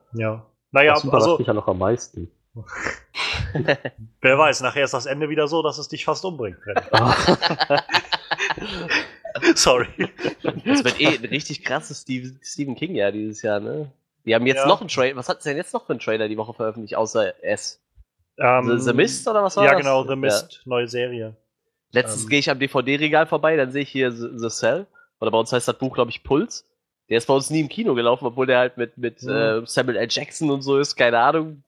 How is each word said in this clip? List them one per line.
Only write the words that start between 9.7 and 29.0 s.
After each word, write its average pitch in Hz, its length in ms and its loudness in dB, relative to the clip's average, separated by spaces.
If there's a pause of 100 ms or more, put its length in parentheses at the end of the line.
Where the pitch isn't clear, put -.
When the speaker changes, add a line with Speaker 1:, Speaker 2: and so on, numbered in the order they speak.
Speaker 3:
Es 269 180 2
wird - 180 0
eh 151 60 4 (100)
ein 117 80 -10
richtig 135 380 -6
krasses 143 380 -6
Steve-, 127 400 -8
Stephen 139 340 -8
King-Jahr 123 360 -2
dieses 107 300 -8
Jahr, 104 180 0
ne? 139 320 -8 (320)
Wir 113 120 2
haben 120 120 4
jetzt 131 120 2
Speaker 1:
Ja. 139 80 2
Speaker 3:
noch 196 120 6
einen 190 100 -10
Trailer. 131 280 0
Was 127 120 -12
hat's - 140 -6
denn 143 140 -4
jetzt - 160 -8
noch 240 120 -6
für 151 80 -4
einen 117 60 -6
Trailer 110 280 -2
die 107 100 -6
Woche 113 160 -8
veröffentlicht, 110 420 -6
außer 107 480 0
S? - 380 -4 (560)
Speaker 1:
Ähm, 123 420 4
Speaker 3:
The, - 60 -2
The 123 80 2
Mist 175 340 0
oder 214 160 2
was 185 140 0
war 202 80 6
Speaker 1:
ja, - 80 8
Speaker 3:
das? 175 80 2
Speaker 1:
genau, 135 220 2
The 131 60 -8
Speaker 3:
Ja. 135 60 -2
Speaker 1:
Mist, 107 500 -2
neue 123 220 -2
Serie. 117 480 -6 (560)
Speaker 3:
Letztens 110 320 0
Speaker 1:
Ähm. 110 60 -8
Speaker 3:
gehe 143 100 4
ich 143 100 -2
am 131 100 0
D-V-D-Regal 143 680 2
vorbei, 156 280 2
dann 131 160 0
sehe 143 120 -4
ich 135 60 -10
hier 131 220 0
The, 117 240 -8
The 113 140 -4
Cell. 139 380 0 (320)
Oder 113 120 0
bei 113 60 4
uns 113 160 2
heißt 123 140 0
das 127 100 -2
Buch, 131 180 -4
glaub 120 140 2
ich, - 140 -14
Puls. - 440 -2 (420)
Der 113 80 2
ist 117 100 -2
bei 135 80 4
uns 135 160 0
nie 156 80 0
im 143 100 -2
Kino 208 240 -2
gelaufen, 120 320 0
obwohl 127 220 -2
der 127 100 4
halt 123 200 0
mit, 120 200 -6
mit, 120 240 -6